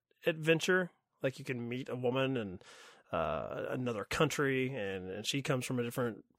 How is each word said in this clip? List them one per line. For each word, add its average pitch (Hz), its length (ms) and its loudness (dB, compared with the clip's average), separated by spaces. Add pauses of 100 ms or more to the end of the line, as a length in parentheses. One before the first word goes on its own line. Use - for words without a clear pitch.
(260)
adventure. 165 640 4 (300)
Like, - 180 -2
you 139 60 -14
can 120 240 -4
meet 123 200 -6
a 123 60 -4
woman 131 420 2
in, 98 220 -4 (520)
uh, 78 580 0
another 123 360 -2
country, 135 720 2
and, 95 340 -4
and 101 160 -6
she 139 160 0
comes 135 240 0
from 127 140 -2
a 120 40 0
different 120 400 -2 (160)